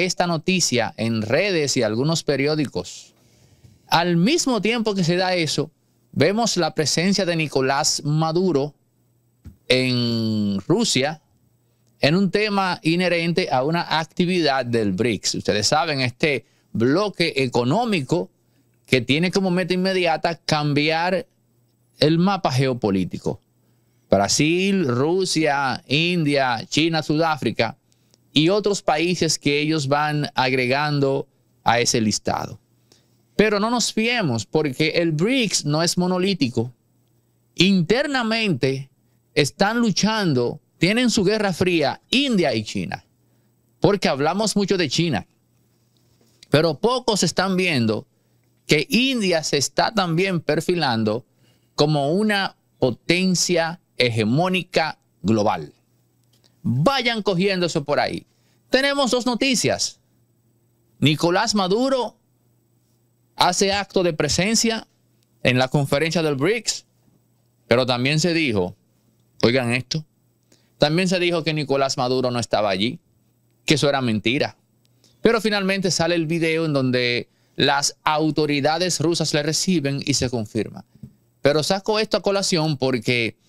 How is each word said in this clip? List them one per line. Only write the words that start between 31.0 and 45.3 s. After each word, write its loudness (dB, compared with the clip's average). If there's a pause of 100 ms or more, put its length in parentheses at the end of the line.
a 4
ese 2
listado. -4 (720)
Pero 2
no -2
nos -2
fiemos 0
porque -2
el 0
brics 0
no 0
es -2
monolítico. 0 (840)
Internamente 0 (440)
están 0
luchando, 0 (180)
tienen 2
su 2
guerra 0
fría 0 (100)
India 2
y -2
China, -8 (760)
porque 2
hablamos 0
mucho 0
de -2
China, -2 (1200)